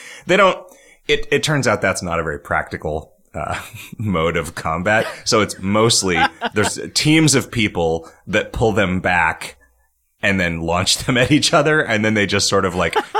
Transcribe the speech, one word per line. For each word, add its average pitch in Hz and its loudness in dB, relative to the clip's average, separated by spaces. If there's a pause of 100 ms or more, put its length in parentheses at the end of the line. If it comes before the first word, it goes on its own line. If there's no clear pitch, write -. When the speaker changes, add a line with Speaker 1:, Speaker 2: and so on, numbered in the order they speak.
(280)
Speaker 1:
They 185 4
don't, 190 4 (500)
it, 147 0
it 139 2
turns 139 0
out 104 2
that's 95 -2
not 85 -2
a 82 -2
very 76 -4
practical, 78 -6 (200)
uh, - -6 (200)
<laughs> - -18
mode 85 -2
of 82 -6
combat. 90 0 (160)
So 110 2
it's 98 -2
mostly, 101 2 (200)
Speaker 2:
<laughs> - -8
Speaker 1:
there's 101 -2 (140)
teams 156 4
of 127 0
people 87 -2 (180)
that 104 -2
pull 113 2
them 92 2
back 85 0 (640)
and 98 0
then 85 -2
launch 87 0
them 131 -2
at 123 2
each 147 2
other, 156 2
and 110 -2
then 110 2
they 104 2
just 98 0
sort 98 2
of, 87 -2
like, 85 -2 (140)
Speaker 2:
<laughs> - -12